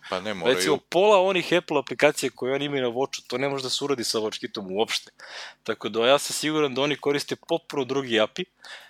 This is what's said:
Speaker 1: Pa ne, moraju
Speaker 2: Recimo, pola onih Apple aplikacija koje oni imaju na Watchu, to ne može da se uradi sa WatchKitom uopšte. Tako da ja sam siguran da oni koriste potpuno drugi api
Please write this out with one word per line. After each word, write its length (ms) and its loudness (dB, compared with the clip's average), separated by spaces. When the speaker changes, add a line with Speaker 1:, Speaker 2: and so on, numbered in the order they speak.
Speaker 1:
Pa 100 -2
ne, 140 -6
moraju 220 2
Speaker 2:
Recimo, 220 2
pola 420 4
onih 320 0
Apple 260 2
aplikacija 520 2
koje 240 -4
oni 100 -2
imaju 180 -2
na 60 0
Watchu, 360 -4
to 140 -6
ne 100 0
može 140 -4
da 80 -6
se 140 -4
uradi 200 -2
sa 140 -2
WatchKitom 520 -6
uopšte. 400 -2
Tako 260 -6
da 180 0
ja 120 6
sam 160 -6
siguran 400 0
da 80 0
oni 140 0
koriste 420 -2
potpuno 460 -4
drugi 360 0
api 240 -2